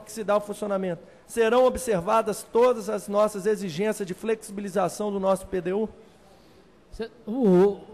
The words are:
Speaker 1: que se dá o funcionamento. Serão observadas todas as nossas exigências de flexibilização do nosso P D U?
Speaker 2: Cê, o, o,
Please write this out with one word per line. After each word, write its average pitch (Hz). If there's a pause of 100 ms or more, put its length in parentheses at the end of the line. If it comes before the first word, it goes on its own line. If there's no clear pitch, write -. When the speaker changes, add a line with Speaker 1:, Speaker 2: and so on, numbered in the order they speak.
Speaker 1:
que -
se 226
dá 202
o 208
funcionamento. 196 (240)
Serão 233
observadas 214
todas 233
as 208
nossas 202
exigências 202
de 170
flexibilização 202
do 196
nosso 190
P 185
D 175
U? 208 (1040)
Speaker 2:
Cê, 226 (160)
o, 214
o, 196 (140)